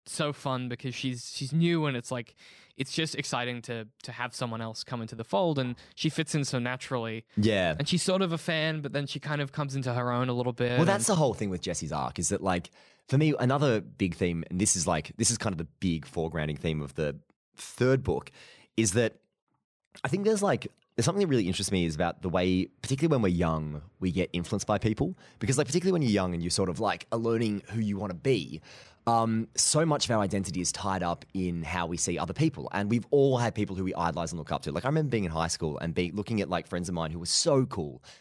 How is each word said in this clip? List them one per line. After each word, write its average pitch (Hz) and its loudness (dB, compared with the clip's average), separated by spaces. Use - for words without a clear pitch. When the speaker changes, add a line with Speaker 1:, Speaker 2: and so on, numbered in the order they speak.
Speaker 1:
so 147 -2
fun 127 -4
because 123 -6
she's, 127 -6
she's 135 -8
new, 165 2
and 135 -2
it's 117 -8
like, 123 -8
it's 135 -6
just 160 -2
exciting 123 -4
to, 113 -8
to 123 -12
have 120 -6
someone 117 -4
else 113 -8
come 120 -8
into 113 -10
the 113 -8
fold, 175 0
and 123 -2
she - -2
fits - -4
in 147 0
so 131 -2
naturally. 120 -6
Speaker 2:
Yeah. 101 4
Speaker 1:
And 147 0
she's 180 2
sort 190 2
of 170 0
a 165 -2
fan, 156 -2
but 143 -6
then 143 -2
she 139 -8
kind 147 -2
of 135 -6
comes 139 -4
into 127 -2
her 123 0
own 123 2
a - 2
little 120 0
bit, 123 0
Speaker 2:
Well, 160 6
that's 202 4
Speaker 1:
and 214 4
Speaker 2:
the 170 4
whole 135 4
thing 104 -2
with 90 -2
Jessie's 82 -4
arc, 69 -4
is 85 0
that, 98 0
like, 90 0
for 135 4
me, 151 6
another 127 4
big 87 -2
theme, 85 0
and 90 -4
this 107 4
is, 85 -2
like, 80 0
this 113 2
is 117 0
kind 104 -2
of 82 -6
the 80 -6
big 82 0
foregrounding 80 -4
theme 78 -2
of 71 -8
the 73 -2
third 131 0
book, 82 -4
is 110 2
that 113 2
I 131 -2
think 196 0
there's, 208 2
like, 165 0
there's 117 2
something 190 2
that 196 4
really 117 4
interests 92 0
me 92 4
is 82 0
about 82 0
the 92 -2
way, 92 4
particularly 147 0
when 131 4
we're 92 4
young, 78 0
we 92 0
get 85 0
influenced 87 -4
by 104 2
people. 110 0
Because, 117 0
like, 147 2
particularly 175 0
when 170 2
you're 123 2
young 95 2
and 85 -2
you're 87 -2
sort 90 0
of, 85 -4
like, 95 0
are 117 0
learning 113 0
who 113 -2
you 101 0
wanna 95 -4
be, 80 -2
um, 113 2
so 156 2
much 151 2
of - 0
our 113 2
identity 95 0
is 87 -2
tied 95 -2
up 87 -2
in 90 -2
how 87 -2
we 85 -4
see 82 -2
other 82 -4
people. 135 0
And 101 -2
we've 117 0
all 135 6
had 117 0
people 98 -2
who 92 -4
we 92 -2
idolize 85 -2
and 85 -8
look 76 -6
up 71 -2
to. 76 -6
Like, 85 -2
I 123 0
remember 151 0
being 113 0
in 85 -2
high 80 0
school 78 -4
and 82 -4
be, 87 0
looking 104 -2
at, 82 -4
like, 87 -2
friends 90 -6
of 92 -4
mine 82 -2
who 85 -8
were 85 -10
so 139 2
cool 71 -8